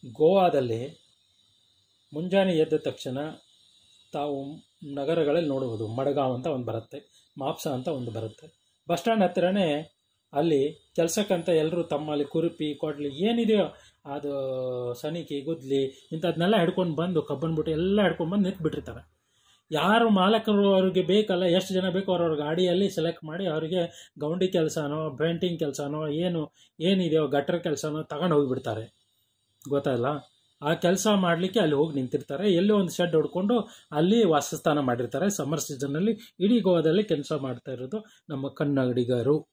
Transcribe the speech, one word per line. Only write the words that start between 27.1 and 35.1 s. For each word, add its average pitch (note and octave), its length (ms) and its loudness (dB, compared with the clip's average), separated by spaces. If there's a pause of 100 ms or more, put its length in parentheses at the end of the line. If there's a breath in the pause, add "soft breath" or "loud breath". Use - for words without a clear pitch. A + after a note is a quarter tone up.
ಗಟ್ರ C#3+ 320 0
ಕೆಲಸನೋ D#3 440 -4
ತಗೊಂಡು D#3 340 0
ಹೋಗಿಬಿಡ್ತಾರೆ. B2 580 -2 (720)
ಗೊತ್ತಾಯಿಲ್ಲ? C#3 380 0 (560)
ಆ D3+ 120 2
ಕೆಲಸ F3+ 320 2
ಮಾಡಲಿಕ್ಕೆ F#3 540 2
ಅಲ್ಲಿ D#3+ 140 4
ಹೋಗಿ D3+ 200 2
ನಿಂತಿರ್ತಾರೆ. C#3 580 -2
ಎಲ್ಲೋ G3+ 260 4
ಒಂದು F3+ 140 0
ಶೆಡ್ F3 220 0
ಹೊಡ್ಕೊಂಡು F#3+ 460 2 (320 loud breath)
ಅಲ್ಲಿ F#3 320 4
ವಾಸಸ್ಥಾನ D3+ 540 2
ಮಾಡಿರ್ತಾರೆ. C3 520 0